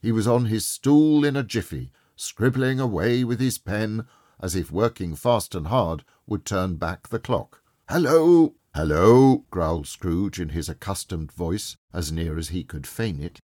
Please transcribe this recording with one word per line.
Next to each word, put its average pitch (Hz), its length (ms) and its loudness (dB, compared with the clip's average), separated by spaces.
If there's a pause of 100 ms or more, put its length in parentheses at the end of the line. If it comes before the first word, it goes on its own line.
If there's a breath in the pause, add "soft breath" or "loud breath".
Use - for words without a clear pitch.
He 113 100 -2
was 110 140 0
on 120 200 2
his 110 200 -2
stool 151 580 4
in 143 120 0
a 139 60 -2
jiffy, 78 480 -6 (260)
scribbling 127 640 -2
away 120 440 0
with 117 160 -2
his 131 180 -2
pen, 110 480 -6 (340 soft breath)
as 92 140 -6
if 87 160 -4
working 92 440 -2
fast 117 400 -2
and 80 140 -6
hard 87 360 -2 (220)
would - 180 -6
turn 92 320 -4
back 82 320 -8
the 117 100 -6
clock. - 440 -6 (260)
Hello, 165 640 4 (200)
hello, 104 760 6
growled 80 360 -2
Scrooge 92 520 -4
in 85 120 -6
his 76 180 -6
accustomed 82 640 -8
voice, 87 440 -6 (160)
as 80 200 -6
near 80 240 -4
as 82 120 -6
he 90 140 -6
could 71 240 -12
feign 104 340 -8
it. - 200 -12 (120)